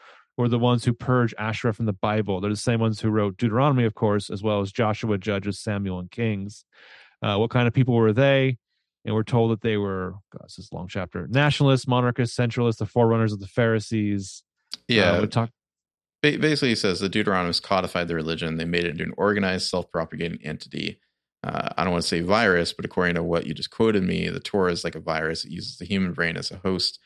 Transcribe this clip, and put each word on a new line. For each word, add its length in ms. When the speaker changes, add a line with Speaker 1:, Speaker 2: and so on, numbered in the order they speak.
Speaker 1:
were 120
the 100
ones 260
who 80
purged 460
Asherah 340
from 140
the 80
Bible. 480
They're 80
the 60
same 240
ones 200
who 80
wrote 300
Deuteronomy, 460
of 100
course, 340
as 140
well 180
as 120
Joshua, 440
Judges, 420
Samuel, 420
and 100
Kings. 560
Uh, 160
what 120
kind 160
of 60
people 220
were 180
they? 460
And 60
we're 100
told 280
that 100
they 160
were, 360
God, 140
this 140
is 120
a 60
long 100
chapter, 420
nationalists, 600
monarchists, 480
centralists, 400
the 100
forerunners 460
of 80
the 80
Pharisees. 920
Uh, 20
Speaker 2:
Yeah. 360
Speaker 1:
we 40
talk- 240
Speaker 2:
Ba-, 160
basically, 300
he 60
says 260
the 80
Deuteronomists 520
codified 480
the 60
religion. 440
They 80
made 180
it 60
into 140
an 120
organized, 540
self-propagating 760
entity. 560
Uh, 340
I 80
don't 80
wanna 100
say 180
virus, 540
but 100
according 300
to 80
what 240
you 80
just 160
quoted 320
me, 260
the 120
Torah 320
is 120
like 100
a 60
virus. 460
It 60
uses 260
the 80
human 260
brain 240
as 140
a 80
host. 480